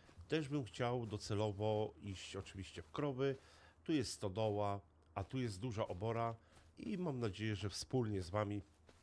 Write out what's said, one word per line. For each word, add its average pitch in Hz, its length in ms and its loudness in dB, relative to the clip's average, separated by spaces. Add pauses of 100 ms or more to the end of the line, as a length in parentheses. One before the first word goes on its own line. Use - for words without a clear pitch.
(280)
Też 156 220 0
bym 143 140 0
chciał 120 420 0
docelowo 107 880 2 (100)
iść 98 320 -8
oczywiście 95 460 -10
w - 100 -14
krowy. 139 440 0 (480)
Tu 170 100 2
jest 135 180 4
stodoła, 104 680 2 (340)
a 101 80 0
tu 131 160 -4
jest 110 200 0
duża 107 280 0
obora 113 480 0 (420)
i 214 200 -4
mam 160 220 0
nadzieję, 107 360 0
że 98 140 0
wspólnie 107 520 0
z 85 80 -4
wami 101 320 0 (420)